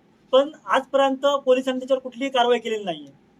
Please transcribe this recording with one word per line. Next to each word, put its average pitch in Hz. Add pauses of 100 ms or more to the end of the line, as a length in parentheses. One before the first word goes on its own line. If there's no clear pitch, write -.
(320)
पण 277 (140)
आजपर्यंत 269
पोलिसांनी 262
त्याच्यावर 262
कुठलीही 254
कारवाई 240
केलेली 220
नाहीये. 151 (280)